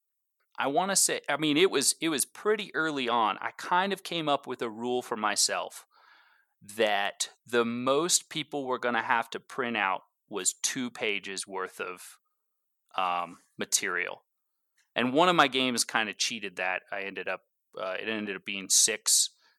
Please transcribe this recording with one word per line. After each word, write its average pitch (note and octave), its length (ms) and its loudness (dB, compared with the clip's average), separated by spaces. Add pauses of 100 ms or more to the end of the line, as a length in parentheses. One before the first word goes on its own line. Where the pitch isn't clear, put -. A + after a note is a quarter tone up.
(580)
I B2 100 0
wanna F3+ 280 2
say, D3+ 340 2
I D3 80 0
mean, D3+ 200 2
it F3+ 140 6
was, C3+ 300 2
it D#3+ 80 0
was C3 160 0
pretty G#3 500 -2
early D3 340 -2
on. A2+ 300 2
I A#2 180 -6
kind F#3+ 360 0
of F#3 100 -8
came D#3+ 260 -4
up C#3 180 0
with B2+ 140 -6
a A#2+ 80 -2
rule A#2+ 320 -2
for - 160 -6
myself G2+ 680 -2 (760)
that G2+ 680 0 (160)
the A#2+ 200 2
most C3 640 0
people C#3+ 360 -6
were B2 140 0
gonna A#2 240 2
have A#2 280 2
to G2 80 -8
print A#2+ 380 -4
out G2 260 0 (260)
was G2 240 -2
two - 380 -4
pages G2 560 -6
worth F#2 340 -8
of, F2+ 380 -12 (760)
um, F2 440 -2 (180)
material. F#2 680 -2 (720)
And B2 180 2
one F3 160 6
of F3 60 4
my D3 120 8
games B2+ 380 0
kinda G#2+ 280 -2
cheated G2+ 440 -4
that. F#2 340 -2
I G2+ 120 -6
ended F#2+ 240 -8
up, F#2 180 -6 (320)
uh, F#2+ 220 -6
it G#2+ 100 -6
ended G#2+ 260 -4
up F#2 100 -12
being G2 240 -8
six - 640 2 (280)